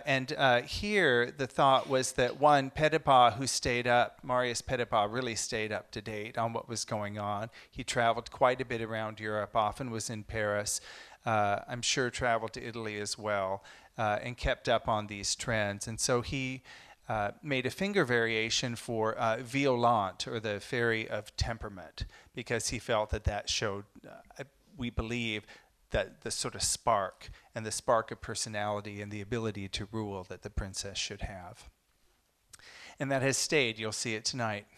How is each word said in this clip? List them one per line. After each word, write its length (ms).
and, 280
uh, 260
here 680
the 160
thought 420
was 260
that 260
one, 320
Petipa, 600
who 120
stayed 400
up, 380
Marius 400
Petipa 480
really 240
stayed 360
up 200
to 100
date 380
on 140
what 140
was 180
going 340
on. 320
He 140
traveled 480
quite 300
a 40
bit 160
around 380
Europe, 360
often 360
was 180
in 140
Paris, 580
uh, 440
I'm 160
sure 260
traveled 440
to 120
Italy 320
as 180
well, 480
uh, 260
and 140
kept 320
up 180
on 200
these 280
trends. 500
And 140
so 220
he, 420
uh, 220
made 220
a 40
finger 360
variation 720
for, 380
uh, 260
Violante, 880
or 80
the 220
fairy 480
of 260
temperament, 680
because 360
he 100
felt 300
that 160
that 240
showed, 340
uh, 380
we 120
believe, 560
that 300
the 100
sort 240
of 80
spark 680
and 120
the 60
spark 400
of 100
personality 800
and 100
the 80
ability 480
to 240
rule 380
that 120
the 80
princess 480
should 220
have. 500
And 140
that 100
has 160
stayed. 400
You'll 140
see 240
it 80
tonight, 440